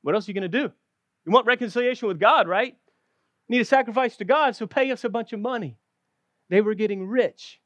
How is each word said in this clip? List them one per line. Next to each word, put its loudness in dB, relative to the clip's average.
What -2
else -2
are -10
you -8
gonna -4
do? -2
You -2
want 6
reconciliation -2
with -4
God, 6
right? -2
You -2
need 2
a 0
sacrifice 0
to -10
God, 2
so -8
pay -2
us -6
a -2
bunch -6
of -10
money. -6
They 4
were 2
getting -4
rich. -4